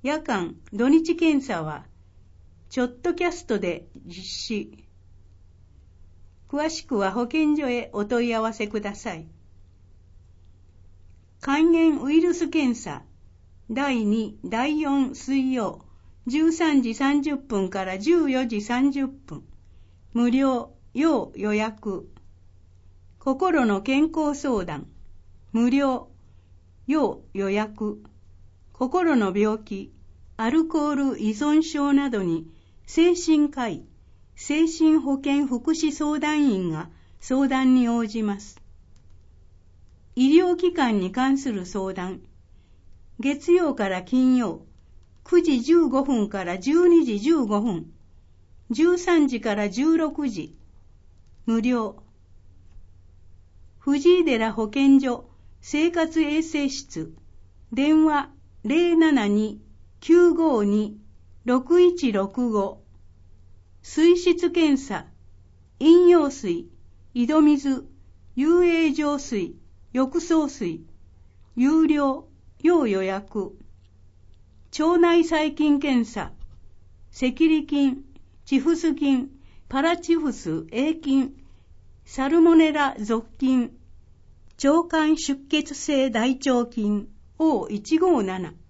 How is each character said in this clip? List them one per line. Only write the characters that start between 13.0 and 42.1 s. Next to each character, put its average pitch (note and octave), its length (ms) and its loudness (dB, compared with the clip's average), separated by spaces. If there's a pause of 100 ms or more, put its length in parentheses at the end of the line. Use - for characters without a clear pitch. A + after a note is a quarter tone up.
第 C4 320 -2
二、 G#3 400 -2
第 C4+ 380 -4
四 C#4 340 -2
水 C4 380 -2
曜、 A3+ 320 -6 (420)
十 D#4 240 2
三 D#4+ 300 2
時 A3+ 140 -4
三 C#4+ 260 0
十 C#4+ 160 -4
分 G3 320 -4
か F#3+ 160 -6
ら F#3 120 -8
十 D#4 320 2
四 B3+ 180 -2
時 G#3+ 140 -6
三 B3+ 300 0
十 C4+ 160 -4
分。 - 360 -16 (680)
無 A#3+ 180 2
料、 C4 420 0 (220)
要 C#4 400 0
予 G#3 180 -4
約。 G#3+ 560 -6 (1120)
心 C#4 480 0
の G3+ 160 -2
健 C#4 280 0
康 D4+ 220 -2
相 B3 320 -4
談。 D#3+ 220 -12 (640)
無 A#3 180 0
料、 C4+ 400 -2 (800)
要 C#4+ 340 -2 (120)
予 G3 180 -4
約。 G#3 500 -6 (720)
心 D#4+ 420 0
の G3+ 220 0
病 G#3+ 220 0
気、 G3 340 -14 (420)
ア A3+ 140 -4
ル D#4+ 180 2
コ D4+ 220 -2
ー D4 60 -2
ル C4+ 260 -2
依 G#3+ 100 0
存 D4 300 2
症 C#4+ 320 -2
な C#4 160 2
ど G#3 140 -4
に、 E3 260 -4 (380)
精 F4 260 2
神 D4+ 380 0
科 A#3+ 180 -6
医、 - 160 -10 (500)
精 D#4+ 320 0
神 D#4+ 300 2
保 C4+ 220 -2
健 C#4 280 0
福 B3 240 -2
祉 D#4 200 -2
相 D4+ 260 -4
談 D4 320 2
員 F#3 220 -2
が D#3 180 -8 (300)
相 C4+ 280 0
談 C4 280 2
に B3 120 4
応 A#3 180 0
じ G#3+ 180 -6
ま G3+ 160 -4
す。 - 220 -20 (1500)
医 C4+ 240 6
療 F4+ 160 2
機 F4 180 0
関 A#3+ 260 0
に F#3 120 -4
関 C4+ 260 0
す C4+ 140 -6
る F#3 140 -6
相 F#3+ 280 -8
談。 F#3 280 -10 (960)